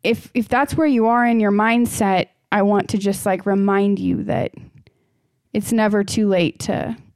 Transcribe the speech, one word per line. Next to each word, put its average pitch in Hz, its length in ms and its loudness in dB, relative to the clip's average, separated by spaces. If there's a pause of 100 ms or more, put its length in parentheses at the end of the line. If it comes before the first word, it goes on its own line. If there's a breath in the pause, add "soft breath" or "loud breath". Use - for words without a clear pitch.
if, 220 300 -4
if 240 140 -2
that's - 280 -2
where 320 120 2
you 233 200 2
are 240 180 2
in 233 160 2
your 208 100 2
mindset, 214 760 0 (260)
I 208 80 2
want 202 300 0
to 220 60 -2
just, 196 280 -4
like, 190 200 -2
remind 196 540 0
you 185 240 -2
that 131 280 -4 (1000)
it's 208 200 -2
never 214 320 2
too 208 240 -2
late 175 320 0
to - 340 -4 (200)